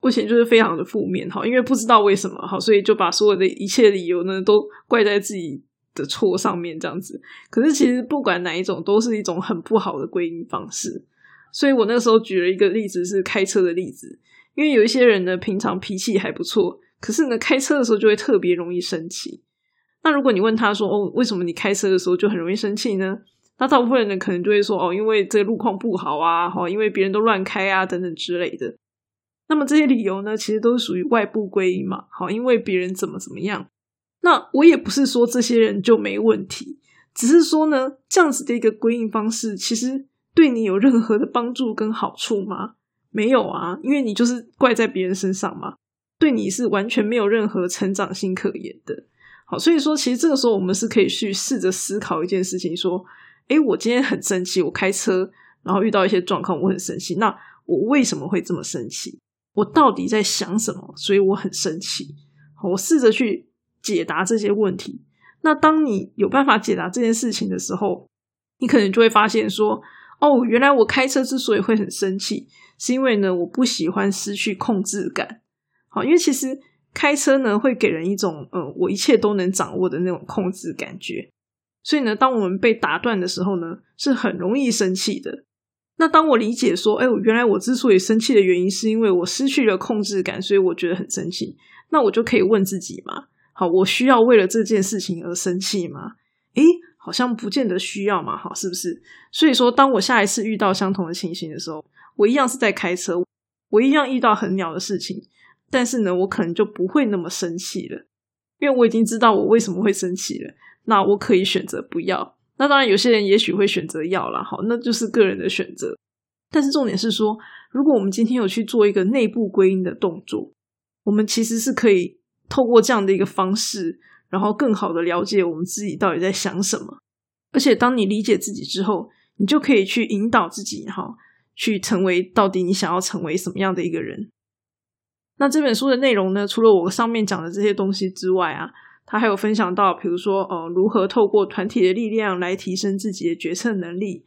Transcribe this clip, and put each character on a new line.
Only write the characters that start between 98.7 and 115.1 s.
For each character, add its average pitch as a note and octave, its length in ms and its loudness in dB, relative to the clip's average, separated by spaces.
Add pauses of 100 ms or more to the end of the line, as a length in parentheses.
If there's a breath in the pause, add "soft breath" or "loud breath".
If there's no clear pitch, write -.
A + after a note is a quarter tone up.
是？ - 280 -8 (300 soft breath)
所 - 160 4
以 C4 60 4
说， A#3+ 180 4
当 C4+ 200 4
我 A3+ 60 2
下 A3 240 2
一 G3+ 40 2
次 G3+ 200 -4
遇 A3 80 -2
到 G3+ 160 2
相 F#3+ 220 -2
同 F#3+ 140 -4
的 E3 80 -8
情 F3 200 -8
形 E3 160 -10
的 D3+ 80 -12
时 - 120 -12
候， D#3 120 -12 (340 soft breath)
我 G#3 100 6
一 A#3 80 4
样 C4+ 120 2
是 B3+ 120 -6
在 A3 120 2
开 F3+ 240 -4
车， F3+ 280 -4 (480)
我 G#3 100 4
一 C4+ 120 4
样 C#4+ 200 2
遇 B3+ 80 0
到 A3 140 4
很 F#3 200 -4
鸟 E3+ 200 -4
的 D#3 40 -6
事 F#3 200 -6
情， - 240 -10 (480 soft breath)
但 B3 160 0
是 B3 140 -4
呢， F#3+ 140 0
我 F#3 120 0
可 F#3+ 180 -2
能 E3 80 -4
就 G3+ 140 0
不 F#3 200 -4
会 C4+ 200 2
那 G#3 100 -2
么 F3 140 -6
生 E3+ 260 -6
气 - 320 -10
了， - 160 -14 (540)
因 C#4+ 100 0
为 C4+ 80 2
我 A#3+ 100 6
已 A3 40 4
经 A3 120 2
知 A3+ 160 0
道 A3+ 160 6
我 G#3 120 2
为 A3+ 120 6
什 A3 140 -2
么 F3+ 100 -4
会 A3 80 2
生 F#3 240 -2
气 - 280 -8
了， - 100 -14 (320 soft breath)
那 G#3 180 4
我 G3+ 140 4
可 G3+ 180 0
以 F#3 80 4
选 F#3+ 220 -2
择 - 160 -8
不 - 200 -8
要。 - 340 -6 (240)
那 C4+ 80 2
当 C#4+ 120 4
然 C4 100 2
有 A3 80 4
些 A#3+ 140 4
人 G#3+ 160 4
也 G3 100 6
许 - 160 2
会 G3+ 140 2
选 F3+ 200 -2
择 D#3+ 160 -8
要 E3+ 280 -4
啦， - 120 -6
好， - 240 -10
那 A#3 120 0
就 A#3+ 120 -4
是 A3+ 180 -2
个 G#3+ 180 4